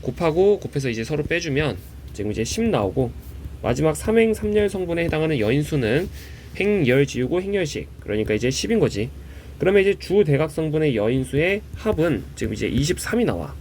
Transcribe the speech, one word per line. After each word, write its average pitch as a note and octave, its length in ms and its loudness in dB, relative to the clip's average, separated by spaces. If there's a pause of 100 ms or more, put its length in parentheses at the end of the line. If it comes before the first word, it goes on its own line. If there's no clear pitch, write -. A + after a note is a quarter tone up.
곱하고 F3 580 2
곱해서 C3+ 300 -4
이제 A2+ 120 -2
서로 D3 200 -2
빼주면 D3+ 560 0 (340)
지금 G#2 180 -4
이제 G#2+ 140 -2
십 - 180 -2
나오고, B2+ 480 2 (520)
마지막 D3 340 2
삼행 A3+ 380 4
삼열 G#3 340 0
성분에 E3+ 360 -2
해당하는 D#3+ 340 0
여인수는 C3+ 720 2 (460)
행열 C#3+ 500 4
지우고 B2+ 340 -2
행렬식, F#3 480 -2 (120)
그러니까 G#2+ 340 0
이제 A#2+ 160 2
십인 G3+ 300 0
거지. A#2+ 280 0 (500)
그러면 G3 220 4
이제 G3 180 4
주대각성분의 D#3 960 2
여인수의 C3 680 0 (140)
합은 D#3+ 460 0 (140)
지금 A2 160 -4
이제 G#2 160 -2
이십삼이 F3 560 0
나와. E2+ 360 -2